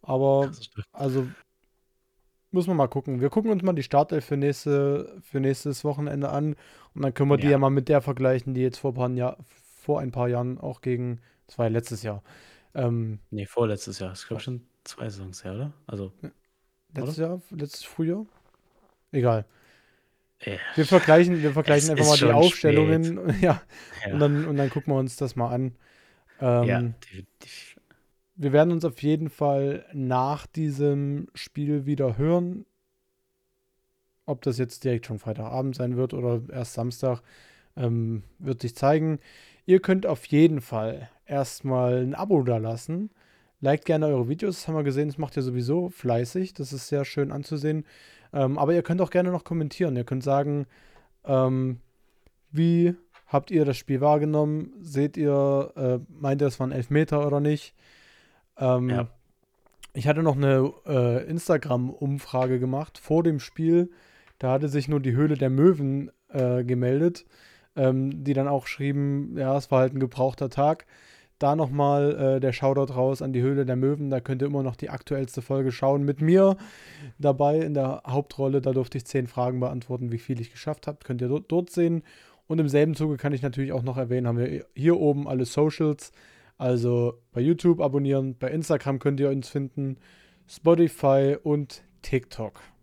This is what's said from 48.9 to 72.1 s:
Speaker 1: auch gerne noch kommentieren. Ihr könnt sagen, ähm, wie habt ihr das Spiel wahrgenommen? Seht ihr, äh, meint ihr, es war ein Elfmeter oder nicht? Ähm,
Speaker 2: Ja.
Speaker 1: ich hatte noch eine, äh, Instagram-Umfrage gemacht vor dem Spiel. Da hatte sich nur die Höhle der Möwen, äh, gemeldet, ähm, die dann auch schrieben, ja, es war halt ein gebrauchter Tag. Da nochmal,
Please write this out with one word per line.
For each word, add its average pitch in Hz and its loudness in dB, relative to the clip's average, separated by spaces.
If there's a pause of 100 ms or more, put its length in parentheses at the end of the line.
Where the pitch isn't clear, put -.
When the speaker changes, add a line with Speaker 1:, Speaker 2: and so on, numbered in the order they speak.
Speaker 1:
auch 170 0
gerne 180 2
noch 175 -4
kommentieren. 160 -2
Ihr 123 -2
könnt 127 -6
sagen, 143 0 (580)
ähm, 131 0 (720)
wie 170 4 (320)
habt - -2
ihr 160 4
das 139 0
Spiel 131 -2
wahrgenommen? 151 2
Seht 147 -2
ihr, 139 2
äh, 127 -2 (100)
meint 139 -2
ihr, 143 2
es 127 -4
war 131 -2
ein 135 -4
Elfmeter 147 0
oder 143 0
nicht? 147 -2 (840)
Ähm, 127 0
Speaker 2:
Ja. 120 -2 (840)
Speaker 1:
ich 135 -4
hatte 151 2
noch 147 2
eine, 135 2 (120)
äh, 123 2
Instagram-Umfrage 131 -2
gemacht 131 -4
vor 165 0
dem 160 2
Spiel. 170 2 (480)
Da 127 0
hatte 143 0
sich 139 -2
nur 147 2
die 131 0
Höhle 151 2
der 135 0
Möwen, 139 4 (160)
äh, 123 0
gemeldet, 127 0 (520)
ähm, 135 0
die 143 0
dann 135 0
auch 139 -2
schrieben, 139 -4
ja, 135 0
es - -4
war 135 6
halt 131 2
ein 135 -4
gebrauchter 135 -2
Tag. 147 0 (540)
Da 143 2
nochmal, 143 2